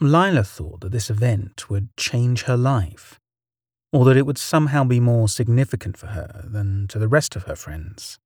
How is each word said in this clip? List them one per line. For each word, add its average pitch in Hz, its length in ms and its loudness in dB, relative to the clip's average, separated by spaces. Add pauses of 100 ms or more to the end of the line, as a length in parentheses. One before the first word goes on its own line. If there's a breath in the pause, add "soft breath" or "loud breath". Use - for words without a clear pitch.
Lila 160 420 4
thought - 380 -10
that 95 100 -6
this 107 200 -4
event 104 580 -2
would 101 260 -4
change 123 480 0
her 127 140 0
life, 120 640 -2 (720)
or 139 140 4
that 131 120 8
it 135 80 4
would 139 140 -4
somehow 151 440 0
be 123 160 2
more 117 300 4
significant 117 680 0
for - 120 -18
her 92 420 -10
than 101 380 -2
to - 100 -8
the 107 100 0
rest 147 280 2
of 95 80 -6
her - 120 -8
friends. - 720 -14